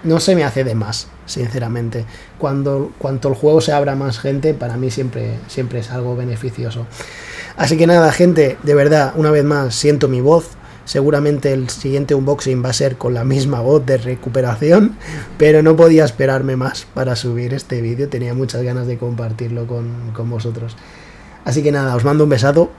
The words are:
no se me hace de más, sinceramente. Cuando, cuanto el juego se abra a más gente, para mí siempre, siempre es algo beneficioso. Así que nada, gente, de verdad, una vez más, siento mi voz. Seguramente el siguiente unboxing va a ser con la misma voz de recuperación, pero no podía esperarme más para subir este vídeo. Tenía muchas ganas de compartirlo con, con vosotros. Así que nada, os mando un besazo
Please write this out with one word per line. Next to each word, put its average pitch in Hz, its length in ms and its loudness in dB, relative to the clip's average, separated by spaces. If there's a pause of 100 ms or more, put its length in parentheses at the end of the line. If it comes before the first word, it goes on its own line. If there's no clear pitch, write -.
no 165 160 2
se 185 160 2
me 165 80 2
hace 135 200 -2
de 117 120 -2
más, 110 320 -6 (180)
sinceramente. 117 800 -6 (320)
Cuando, 139 600 -2
cuanto 135 320 -4
el 135 60 0
juego 151 260 4
se - 100 0
abra 143 220 0
a - 20 -2
más 135 240 -4
gente, 139 340 -2
para 120 240 -6
mí 127 140 -2
siempre, 117 560 -6
siempre 123 320 -6
es 110 120 -10
algo 123 240 -6
beneficioso. 120 720 -8 (720)
Así 151 200 0
que 165 100 4
nada, 170 240 6
gente, 156 520 4
de 147 100 2
verdad, 147 420 4
una 151 160 2
vez 147 120 4
más, 139 320 0
siento 147 320 2
mi 127 140 0
voz. 156 280 4 (340)
Seguramente 143 680 0
el 131 180 -2
siguiente 139 440 -2
unboxing 135 500 0
va 127 60 -4
a 123 40 -6
ser 135 240 -2
con 123 180 -2
la 117 80 -4
misma 135 380 0
voz 131 240 2
de 131 120 2
recuperación, 123 1000 2 (420)
pero 156 260 6
no 160 120 6
podía 160 300 8
esperarme 135 520 -2
más 127 360 -6
para 127 220 -2
subir 120 400 -4
este 127 260 -6
vídeo. 120 260 -4
Tenía 123 280 -4
muchas 127 260 -4
ganas 123 240 -4
de 123 120 -4
compartirlo 117 680 -6
con, 120 480 -8
con 117 160 -6
vosotros. 113 460 -6 (680)
Así 143 200 -2
que 147 80 2
nada, 135 240 0
os 117 80 0
mando 147 220 4
un 151 40 2
besazo 143 500 4